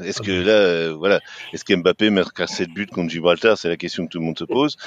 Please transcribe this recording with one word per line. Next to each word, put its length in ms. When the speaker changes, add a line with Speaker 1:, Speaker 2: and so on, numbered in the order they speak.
Speaker 1:
Est-ce 180
que 80
Speaker 2:
Ah 100
bon. 60
Speaker 1:
là, 60
euh, 440
voilà, 240
est-ce 120
qu'Mbappé 460
marquera 360
sept 240
buts 160
contre 240
Gibraltar ? 480
C'est 100
la 80
question 300
que 60
tout 80
le 40
monde 140
se 60
pose. 320